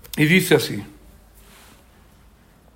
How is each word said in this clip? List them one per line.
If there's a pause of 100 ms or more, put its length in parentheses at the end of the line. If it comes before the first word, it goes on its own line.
(180)
y
dice
así: (1900)